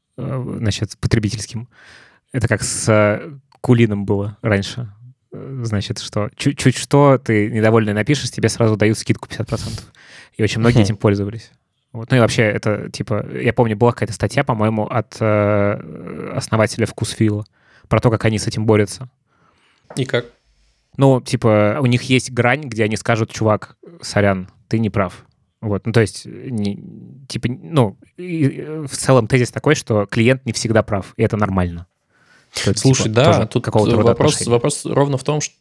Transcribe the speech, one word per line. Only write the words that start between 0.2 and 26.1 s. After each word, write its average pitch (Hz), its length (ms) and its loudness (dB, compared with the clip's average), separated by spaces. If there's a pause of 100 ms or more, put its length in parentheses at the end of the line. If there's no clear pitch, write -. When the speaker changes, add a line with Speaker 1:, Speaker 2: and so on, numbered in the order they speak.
Speaker 1:
значит, 107 420 -4
потребительским. 110 680 -2 (640)
Это 127 160 0
как 104 140 0
с, - 260 -4
э, 107 440 2 (280)
Кулином 110 460 2
было 104 360 -4
раньше. 104 500 -2 (400)
Э, 135 320 -12
значит, 107 340 -4
что - 380 -6
чуть, 143 220 -2
чуть - 180 2
что 143 420 4
ты 107 320 0
недовольный 110 420 2
напишешь, 113 380 0
тебе 110 180 0
сразу 110 280 2
дают 107 220 2
скидку - 300 -10
пятьдесят - 200 -8
процентов. - 360 -8 (520)
И 110 80 -4
очень 110 160 -2
многие 120 160 4
Speaker 2:
Мгм. 107 80 6
Speaker 1:
этим 104 120 -2
пользовались. 101 540 -2 (420)
Вот. 113 180 -12
Ну 131 60 4
и 123 40 6
вообще, 113 220 4
это, 107 480 -2
типа, 107 340 -6 (160)
я 120 120 2
помню, 113 240 2
была 117 160 4
какая-то 110 200 -4
статья, 117 300 -2
по-моему, 110 440 0
от, - 340 -4
э, 104 1120 -2
основателя 110 520 0
Вкусвилла 107 580 -2 (440)
про 113 120 -2
то, 123 100 2
как 110 140 0
они 110 140 2
с - 100 -6
этим 107 180 -4
борются. 107 420 0 (880)
Speaker 2:
И 139 80 -2
как? 120 220 -2 (680)
Speaker 1:
Ну, 131 240 4
типа, 107 600 2
у 131 60 2
них 123 160 2
есть 127 300 0
грань, 123 300 0
где 113 220 -2
они 107 120 -2
скажут: 113 340 0
«Чувак, - 460 -2 (260)
сорян, 98 460 0 (200)
ты 113 120 0
не 110 100 0
прав». 95 340 -4 (360)
Вот. 104 260 -4
Ну, 113 60 -4
то 117 80 4
есть, - 260 -2